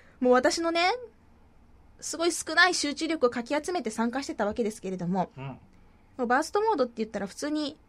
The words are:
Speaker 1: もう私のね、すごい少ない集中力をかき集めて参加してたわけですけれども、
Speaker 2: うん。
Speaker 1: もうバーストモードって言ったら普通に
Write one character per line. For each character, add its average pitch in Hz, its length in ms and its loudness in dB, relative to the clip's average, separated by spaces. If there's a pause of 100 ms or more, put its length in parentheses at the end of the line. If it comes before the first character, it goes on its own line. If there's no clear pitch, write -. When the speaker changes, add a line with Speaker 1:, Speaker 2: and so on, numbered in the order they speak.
(200)
Speaker 1:
も 247 100 4
う - 20 8
私 254 260 4
の 330 120 0
ね、 339 220 2 (1080)
す - 160 -8
ご 330 100 2
い 330 60 2
少 320 220 -6
な 349 140 8
い 359 60 2
集 285 200 -2
中 320 120 -4
力 311 200 2
を 240 40 6
か 240 120 -4
き 240 120 -4
集 302 180 -2
め 359 80 0
て 233 100 -6
参 233 200 -2
加 269 120 -4
し 277 40 -10
て 302 80 -8
た 214 100 -2
わ 208 100 -2
け 240 100 0
で 220 60 0
す - 120 -14
け 185 80 -6
れ 190 60 -6
ど 180 100 -6
も、 180 300 0
Speaker 2:
う 135 40 -14
ん。 135 40 -10
Speaker 1:
も 127 140 -10 (680)
う - 20 -4
バ 247 140 2
ー - 20 -2
ス - 80 -6
ト 415 100 2
モ 440 120 2
ー 339 40 2
ド - 80 2
っ - 40 -4
て - 80 -14
言 220 100 -2
っ - 20 -16
た 208 120 -8
ら 196 60 -6
普 190 100 -12
通 294 140 -4
に 302 260 -4 (120)